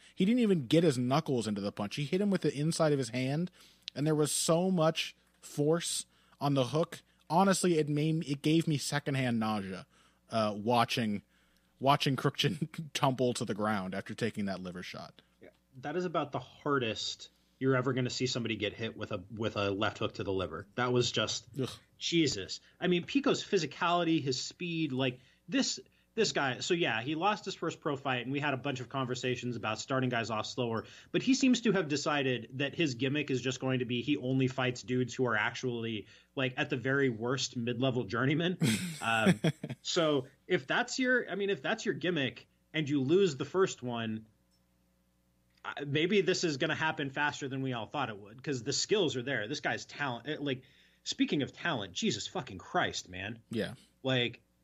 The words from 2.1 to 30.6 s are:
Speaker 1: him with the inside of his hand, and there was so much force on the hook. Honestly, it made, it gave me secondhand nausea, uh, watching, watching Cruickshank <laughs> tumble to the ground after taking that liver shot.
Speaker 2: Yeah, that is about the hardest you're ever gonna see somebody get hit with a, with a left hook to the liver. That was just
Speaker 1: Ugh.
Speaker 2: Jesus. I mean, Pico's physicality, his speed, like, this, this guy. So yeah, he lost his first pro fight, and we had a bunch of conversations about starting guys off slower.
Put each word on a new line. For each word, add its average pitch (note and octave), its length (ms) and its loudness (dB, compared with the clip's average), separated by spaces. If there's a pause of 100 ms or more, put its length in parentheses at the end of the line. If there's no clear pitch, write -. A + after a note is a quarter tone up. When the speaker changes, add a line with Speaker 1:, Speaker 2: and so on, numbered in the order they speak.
Speaker 1:
him G#3 80 0
with F#3+ 120 0
the C#3 160 0
inside D#3 360 2
of C#3 60 2
his B2 100 -2
hand, C3 420 -2 (440)
and C#3+ 100 -2
there D#3 100 2
was D3 160 2
so F3 400 2
much E3 440 2 (260)
force - 640 0 (340)
on C#3+ 140 2
the C3+ 120 6
hook. D3+ 360 -2 (280)
Honestly, F3+ 480 6
it D3+ 120 2
made, D#3 380 2
it C#3+ 140 -2
gave D#3+ 260 4
me D3+ 100 2
secondhand C3+ 640 0
nausea, G2 460 -2 (460)
uh, G#2+ 240 2
watching, A2 680 2 (580)
watching C#3 360 4
Cruickshank B2+ 520 0 (220)
<laughs> - 40 -20
tumble B2+ 400 2
to A#2+ 120 -4
the A2 100 -2
ground G2+ 400 0
after G2 180 -6
taking G#2+ 320 -2
that F#2 160 -4
liver F2+ 220 -8
shot. - 380 -14 (200)
Speaker 2:
Yeah, F#2 80 -20 (320)
that D3+ 140 -6
is F3+ 100 -2
about D#3 260 -2
the C3+ 80 -4
hardest - 880 -2 (300)
you're C3 160 4
ever B2+ 180 2
gonna B2 160 0
see B2+ 160 -2
somebody A2+ 300 -2
get G2+ 180 -2
hit A2+ 220 -6
with G#2+ 160 -8
a, A2 100 -4 (140)
with G#2+ 220 -2
a G2+ 120 2
left G2+ 280 -2
hook A2+ 180 -2
to A2 80 -6
the F#2+ 80 -2
liver. F2+ 340 -4 (100)
That B2 180 0
was B2 180 4
just - 320 -2 (180)
Speaker 1:
Ugh. B2 80 -2 (280)
Speaker 2:
Jesus. C3 640 0 (180)
I F3 80 -2
mean, F3 160 2
Pico's F#3 400 2
physicality, E3+ 800 2
his B2+ 180 0
speed, E3 520 -4
like, C3 260 0 (300)
this, B3 300 0 (360)
this G#3 160 2
guy. C3 280 0
So B2 160 0
yeah, C3+ 260 2
he D3 140 -2
lost F#3+ 280 0
his - 120 -8
first - 260 -6
pro D3 160 -2
fight, B2+ 260 -2
and B2+ 80 -6
we C#3+ 80 -2
had C#3+ 140 0
a B2+ 40 -2
bunch C3 240 -4
of A#2 60 -10
conversations B2 680 -2
about A2 220 -4
starting C3 300 0
guys A#2 200 -2
off G#2+ 160 -2
slower. A2+ 400 -2 (260)